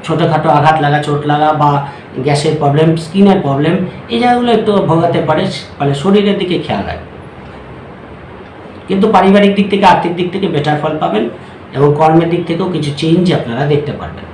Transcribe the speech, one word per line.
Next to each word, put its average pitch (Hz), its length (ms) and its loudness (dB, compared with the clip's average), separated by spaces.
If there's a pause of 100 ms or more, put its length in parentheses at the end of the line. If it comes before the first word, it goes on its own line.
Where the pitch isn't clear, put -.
ছোটোখাটো 156 460 0
আঘাত 156 320 4
লাগা, 147 220 2
চোট 143 220 -2
লাগা 151 280 2
বা 143 340 0 (300)
গ্যাসের 143 420 0
প্রবলেম, 156 360 2
স্কিনের 196 460 2
প্রবলেম, 151 440 0 (240)
এই 233 100 -2
জায়গাগুলো 240 320 2
একটু 208 200 2
ভোগাতে 170 500 2
পারে, 156 240 0 (340)
মানে 143 140 0
শরীরের 196 440 2
দিকে 175 200 -2
খেয়াল 101 280 -4
রাখবে। - 260 -10 (1800)
কিন্তু 196 200 2
পারিবারিক 196 480 6
দিক 196 140 0
থেকে, 190 160 2
আর্থিক 170 300 4
দিক 175 160 -2
থেকে - 160 -2
বেটার 151 340 -2
ফল 151 160 -2
পাবেন 208 320 -2 (440)
এবং 143 240 4
কর্মের 160 320 4
দিক 175 160 -2
থেকেও 170 240 -2
কিছু 143 280 -4
চেঞ্জ 165 360 2
আপনারা 120 320 -2
দেখতে 147 260 0
পারবেন। 90 420 -12